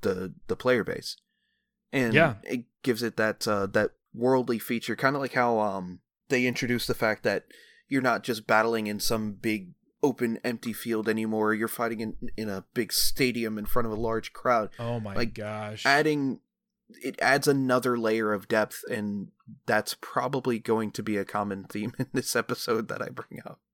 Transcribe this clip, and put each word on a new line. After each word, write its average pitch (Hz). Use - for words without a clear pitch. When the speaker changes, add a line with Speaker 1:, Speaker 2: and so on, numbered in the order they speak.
Speaker 1:
the, 92
the -
player 123
base. -
And 123
Speaker 2:
Yeah. 147
Speaker 1:
it 120
gives 117
it 113
that, 110
uh, 101
that 104
worldly 120
feature, 113
kinda 139
like 135
how, 120
um, 95
they 123
introduced 120
the 120
fact 110
that 101
you're 139
not 117
just 110
battling 113
in 104
some 110
big 98
open 120
empty 117
field 110
anymore. 110
You're 110
fighting 113
in, 110
in 107
a 98
big 117
stadium 113
in 104
front 120
of 113
a 107
large 113
crowd. 117
Speaker 2:
Oh 117
my 104
Speaker 1:
Like, 117
Speaker 2:
gosh. 107
Speaker 1:
adding, 143
it 131
adds 139
another 127
layer 113
of 98
depth, 110
and 104
that's 107
probably 127
going 110
to 110
be 107
a 98
common 101
theme 104
<laughs> -
in 127
this -
episode 117
that -
I -
bring -
up. -